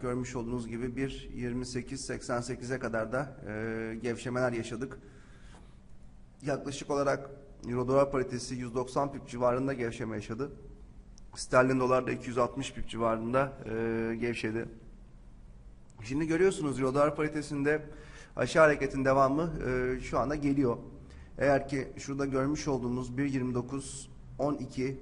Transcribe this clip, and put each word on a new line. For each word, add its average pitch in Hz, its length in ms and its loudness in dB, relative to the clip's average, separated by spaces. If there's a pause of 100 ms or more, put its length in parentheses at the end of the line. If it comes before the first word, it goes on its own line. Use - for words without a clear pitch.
görmüş 127 340 -2
olduğunuz 117 320 -4
gibi 117 280 -4
bir 135 380 -4
yirmi 120 320 -4
sekiz 123 340 -6
seksen 127 400 -4
sekize 123 380 -4
kadar 113 340 -2
da, 135 240 -2 (120)
e, 113 540 -4
gevşemeler 123 500 0
yaşadık. 117 460 -6 (1400)
Yaklaşık 139 480 -4
olarak 139 400 2 (380)
euro 123 200 0
dolar 139 240 6
paritesi 127 420 -2
yüz 123 200 -6
doksan 139 380 0
pip 127 160 -10
civarında 123 440 2
gevşeme 117 440 -4
yaşadı. 117 340 -4 (840)
Sterlin 131 460 6
dolar 127 260 4
da 123 40 0
iki 123 180 -4
yüz 120 100 -2
altmış 123 340 0
pip 117 160 -4
civarında, 117 640 2 (120)
e, 113 520 0
gevşedi. 117 520 -2 (1300)
Şimdi 135 240 0
görüyorsunuz 160 540 4
euro 131 140 2
dolar 147 220 6
paritesinde 151 640 0 (540)
aşağı 156 280 6
hareketin 135 400 4
devamı, 139 480 6 (160)
e, 127 320 0
şu 135 180 -2
anda 131 160 0
geliyor. 139 420 4 (640)
Eğer 139 300 4
ki 135 280 -2
şurada 139 300 -2
görmüş 139 420 2
olduğumuz 123 500 0
bir 143 60 2
yirmi 127 300 0
dokuz 131 560 -6 (280)
on 143 160 2
iki 131 480 -4